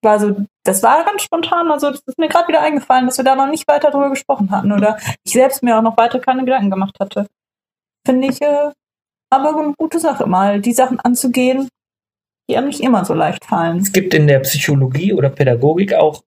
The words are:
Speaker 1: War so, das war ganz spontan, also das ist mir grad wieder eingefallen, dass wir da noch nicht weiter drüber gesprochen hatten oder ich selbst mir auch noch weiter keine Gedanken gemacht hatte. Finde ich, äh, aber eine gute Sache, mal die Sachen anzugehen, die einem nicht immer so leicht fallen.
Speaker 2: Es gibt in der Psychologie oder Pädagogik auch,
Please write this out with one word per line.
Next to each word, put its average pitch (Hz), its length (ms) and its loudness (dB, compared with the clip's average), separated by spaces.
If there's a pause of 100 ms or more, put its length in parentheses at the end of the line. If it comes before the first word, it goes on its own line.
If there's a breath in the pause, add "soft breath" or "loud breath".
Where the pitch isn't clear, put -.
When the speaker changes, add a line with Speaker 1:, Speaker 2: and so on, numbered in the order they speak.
Speaker 1:
War 214 180 4
so, 202 160 0 (260)
das 190 200 -2
war 277 200 4
ganz 403 200 -4
spontan, 339 460 -2
also 285 220 0
das 269 140 -12
ist 262 120 -12
mir 311 120 0
grad 339 180 0
wieder 320 140 2
eingefallen, 269 460 0
dass 254 100 -4
wir 254 80 0
da 262 100 4
noch 269 140 0
nicht 311 180 -6
weiter 294 240 2
drüber 277 180 0
gesprochen 269 420 -2
hatten 202 200 0
oder 208 260 2 (280 loud breath)
ich - 80 -8
selbst 254 300 2
mir 233 140 2
auch 226 40 2
noch 226 160 0
weiter 240 220 2
keine 254 260 -2
Gedanken 247 240 0
gemacht 190 320 -4
hatte. 202 260 -6 (800)
Finde 262 240 2
ich, 262 120 -6
äh, 294 300 0 (580)
aber 285 280 0
eine 302 200 -4
gute 320 220 -4
Sache, 320 280 -2
mal 202 340 0
die 240 120 -2
Sachen 254 280 0
anzugehen, 254 680 0 (800)
die - 100 -2
einem 262 100 -2
nicht - 140 -8
immer 233 240 2
so 160 100 -2
leicht 160 300 -2
fallen. 170 320 -2
Speaker 2:
Es 196 140 -2
gibt 185 220 0
in 151 140 4
der 139 140 6
Psychologie 143 720 0
oder 139 180 2
Pädagogik 147 640 2
auch, 156 300 2